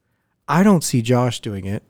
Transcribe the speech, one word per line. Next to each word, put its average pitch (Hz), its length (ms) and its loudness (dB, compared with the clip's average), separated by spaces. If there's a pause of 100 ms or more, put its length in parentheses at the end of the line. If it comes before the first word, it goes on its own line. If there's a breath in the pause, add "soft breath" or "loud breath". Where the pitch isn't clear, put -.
(460)
I 156 160 2
don't 196 220 4
see 123 160 -2
Josh 120 400 0
doing 98 240 -10
it 98 260 -8